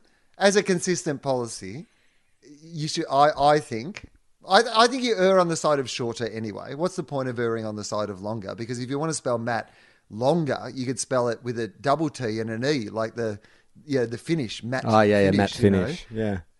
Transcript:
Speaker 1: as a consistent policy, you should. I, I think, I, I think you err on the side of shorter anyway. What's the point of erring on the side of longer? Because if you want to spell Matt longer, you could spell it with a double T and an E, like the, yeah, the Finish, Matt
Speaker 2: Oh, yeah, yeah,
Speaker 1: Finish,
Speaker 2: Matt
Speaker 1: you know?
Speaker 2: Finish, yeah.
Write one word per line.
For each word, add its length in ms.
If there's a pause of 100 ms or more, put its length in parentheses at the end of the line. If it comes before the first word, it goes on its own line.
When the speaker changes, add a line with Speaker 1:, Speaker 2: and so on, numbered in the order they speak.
(360)
Speaker 1:
as 180
a 80
consistent 600
policy, 640 (760)
you 260
should. 220
I, 200 (240)
I 40
think, 520 (360)
I, 160 (140)
I 100
think 160
you 140
err 220
on 100
the 80
side 220
of 100
shorter 400
anyway. 460
What's 200
the 80
point 280
of 80
erring 260
on 100
the 100
side 260
of 100
longer? 340
Because 260
if 100
you 80
want 100
to 60
spell 240
Matt 320 (400)
longer, 640
you 100
could 160
spell 280
it 140
with 160
a 100
double 420
T 280
and 120
an 160
E, 240
like 240
the, 260 (460)
yeah, 180
the 140
Finish, 440
Matt 240
Speaker 2:
Oh, 140
yeah, 220
yeah, 80
Speaker 1:
Finish, 80
Speaker 2:
Matt 220
Speaker 1:
you 100
know? 160
Speaker 2:
Finish, 240
yeah. 300 (200)